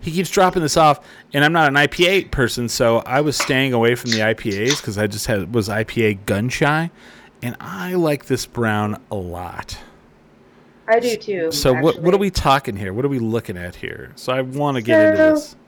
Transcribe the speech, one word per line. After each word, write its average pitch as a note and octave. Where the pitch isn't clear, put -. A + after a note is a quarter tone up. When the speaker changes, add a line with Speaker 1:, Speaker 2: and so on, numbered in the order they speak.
Speaker 1:
he E3
keeps E3+
dropping F#3
this C#3+
off, D3+
and C#3+
I'm D#3+
not D#3+
an C#3
I C#3+
P F3
A F#3+
person, A#2+
so A#2
I C3+
was D3+
staying C3+
away A#2
from A#2+
the A2
I A2
P G#2
As D3
'cause G2+
I G#2+
just G#2
had, G2+
was A2
I G#2+
P A#2
A G#2+
gun G2+
shy, D#3
and B2
I F3+
like D#3
this B2+
brown G#2+
a G#2+
lot. F2+
Speaker 2:
I A3+
do A#3
too, F3
Speaker 1:
So C#3+
what, B2
what E3
are -
Speaker 2:
actually. -
Speaker 1:
we G3+
talking C3+
here? G2
What A#2
are C#3+
we C3+
looking A2
at F2
here? -
So -
I C3
wanna C3+
get A#2
into D#4
Speaker 2:
So, D#4
Speaker 1:
this. D4+